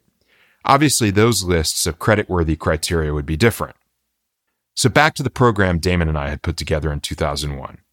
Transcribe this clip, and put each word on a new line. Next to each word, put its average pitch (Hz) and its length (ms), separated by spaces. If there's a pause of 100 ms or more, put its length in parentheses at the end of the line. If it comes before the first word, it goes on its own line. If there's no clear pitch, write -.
(640)
Obviously, 135 460
those 104 320
lists 85 420
of 82 140
creditworthy 87 580
criteria 80 560
would 73 120
be 78 100
different. 80 400 (1000)
So - 140
back 147 260
to 147 80
the 123 60
program 98 500
Damon 87 280
and 78 100
I 73 120
had 76 120
put 80 140
together 76 380
in 73 80
two - 140
thousand 71 420
one. - 220 (140)